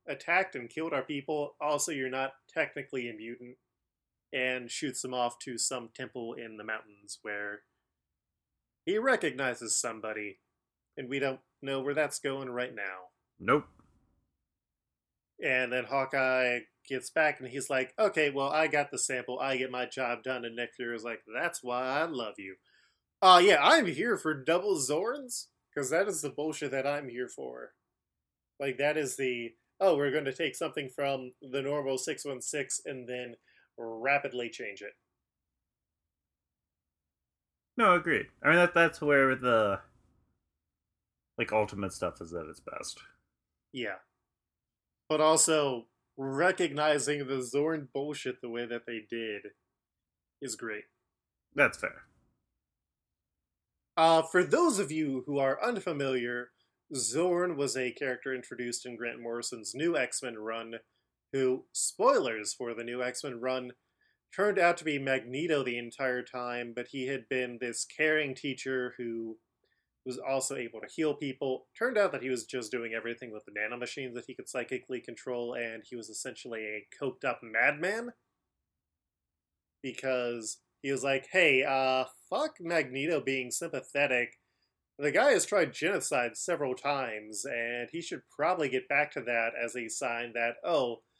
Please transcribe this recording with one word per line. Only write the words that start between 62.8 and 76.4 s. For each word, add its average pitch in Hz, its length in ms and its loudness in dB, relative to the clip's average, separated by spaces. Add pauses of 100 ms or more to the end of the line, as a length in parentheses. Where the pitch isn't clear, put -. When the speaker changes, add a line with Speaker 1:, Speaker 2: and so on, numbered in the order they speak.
Speaker 1:
new 120 200 -4
X-Men 127 360 -6
run, 127 340 -2 (600)
turned 196 220 4
out 175 200 6
to - 60 -12
be 151 140 0
Magneto 135 640 0
the 123 160 -2
entire 123 460 -2
time, 120 500 -6
but 120 140 -8
he 131 180 -6
had 131 240 -6
been 123 300 -2
this 120 260 -4
caring 156 480 0
teacher 127 640 -4
who 113 400 -6 (640)
was 127 140 -8
also 135 380 -2
able 117 260 -8
to - 60 -10
heal 156 260 0
people. 135 540 -4 (100)
Turned 240 200 0
out 196 160 4
that 135 100 -6
he - 60 -2
was 175 160 -2
just 120 260 -6
doing 117 240 -4
everything 117 360 -6
with 107 140 -14
the 104 60 -20
nanomachines 120 640 -6
that 120 100 -10
he 127 80 -14
could - 160 -12
psychically 123 520 -6
control, 120 520 -6
and 113 300 -6
he - 120 -12
was 113 140 -10
essentially 113 560 -8